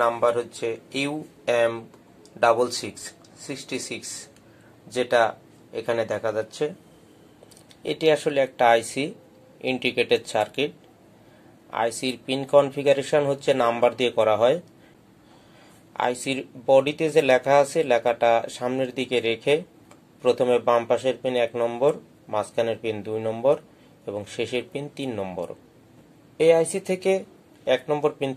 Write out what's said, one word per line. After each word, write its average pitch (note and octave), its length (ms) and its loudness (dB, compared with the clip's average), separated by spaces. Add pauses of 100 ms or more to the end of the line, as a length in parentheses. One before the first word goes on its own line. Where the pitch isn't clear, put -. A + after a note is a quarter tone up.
number A#2 360 2
হচ্ছে A#2 260 -8 (340)
ইউএম C3 720 -2 (680)
ডাবল A#2 260 4 (120)
সিক্স G#2 220 -12 (420)
সিক্সটি C3 340 -10 (100)
সিক্স, - 220 -12 (840)
যেটা B2 280 2 (560)
এখানে A#2 240 -2 (100)
দেখা G#2+ 240 -4
যাচ্ছে। A2 280 -6 (1300)
এটি D#3+ 160 -2 (100)
আসলে D3 300 -2
একটা - 180 -2 (100)
আইসি, B2 300 -2 (680)
integrated A#2+ 520 0 (100)
circuit। C3 400 -2 (1120)
আইসির A#2 340 -4 (100)
pin C3 140 -4 (140)
configuration C#3 760 2
হচ্ছে C3+ 200 -2 (140)
number A#2 340 2
দিয়ে B2 220 0
করা G#2+ 220 4
হয়। C#3 160 2 (1500)
আইসির B2+ 320 -4 (300)
বডিতে C#3+ 460 4
যে D#3 160 6
লেখা C3 320 4
আছে, C#3 160 0 (140)
লেখাটা A#2 380 2 (260)
সামনের B2+ 420 -2
দিকে B2 180 -2 (120)
রেখে A2+ 260 0 (680)
প্রথমে B2 340 2 (100)
বাম A#2+ 220 4
পাশের B2 340 0
পিন B2+ 120 -2 (120)
এক - 60 -6 (100)
নম্বর, A#2+ 300 0 (400)
মাঝখানের A2 500 -2
পিন A2 140 -2 (100)
দুই A2 220 -4
নম্বর A#2 280 2 (520)
এবং G#2 120 -8 (140)
শেষের A#2+ 360 -4
পিন C#3+ 140 -10 (120)
তিন C3+ 140 -6 (100)
নম্বর। F2+ 280 -8 (920)
এই D#3+ 180 6
আইসি E3 220 -2 (100)
থেকে F#3 220 0 (640)
এক B2 160 -2
নম্বর D3 280 0
পিন C3+ 180 -4